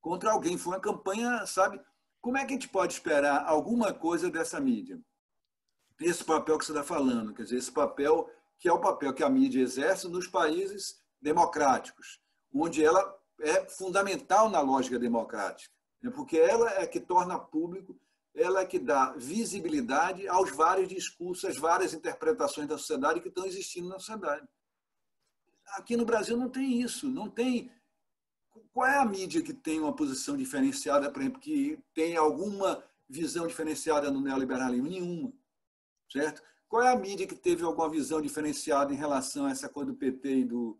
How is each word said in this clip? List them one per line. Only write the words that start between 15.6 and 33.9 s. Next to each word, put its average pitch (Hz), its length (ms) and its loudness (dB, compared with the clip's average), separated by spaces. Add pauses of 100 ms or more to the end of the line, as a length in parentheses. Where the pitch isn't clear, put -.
né? - 80 -6
Porque - 260 -4
ela 226 380 6
é 185 100 0
que 175 140 -4
torna 175 400 0
público, 175 600 -8 (360)
ela 180 260 2
é - 40 0
que 185 120 -4
dá 135 360 2
visibilidade 170 1120 -2
aos 180 240 2
vários 175 360 4
discursos, 180 640 -8
às 156 80 -6
várias 165 380 2
interpretações 156 720 -2
da 147 100 -4
sociedade 156 440 -2
que 185 80 -10
estão 180 160 -6
existindo 180 440 -8
na 190 80 -10
sociedade. 185 500 -8 (1200)
Aqui 196 280 -4
no 233 80 0
Brasil 226 320 0
não 254 100 -2
tem 262 320 -2
isso, 247 300 -4
não - 180 -6
tem. 247 440 -2 (1040)
Qual 254 120 0
é 277 120 4
a 262 80 4
mídia 185 360 -2
que - 120 -8
tem 156 260 -4
uma 151 160 0
posição 143 420 -2
diferenciada, 139 720 0
por 139 120 -6
exemplo, 131 200 -4
que 151 360 -2 (160)
tem 165 220 0
alguma 190 680 0 (240)
visão 160 400 -4
diferenciada 156 640 -2